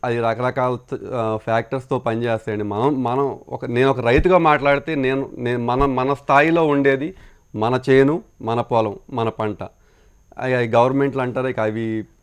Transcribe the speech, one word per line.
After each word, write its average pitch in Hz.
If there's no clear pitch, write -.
అది 120
రకరకాల, 123
ఆ, 110
ఫ్యాక్టర్స్తో 123
పనిచేస్తాయండి. 113
మనం, 123
మనం 131
ఒక, 127
నేను 123
ఒక 127
రైతుగా 151
మాట్లాడితే 147
నేను, 135
నేను 120
మన, 127
మన 131
స్థాయిలో 156
ఉండేది 139
మన 120
చేను, 135
మన 117
పొలం, 110
మన 113
పంట. 107
అవి, 127
అవి 123
గవర్నమెంట్లు 131
అంటారు, 127
ఇక 127
అవి 110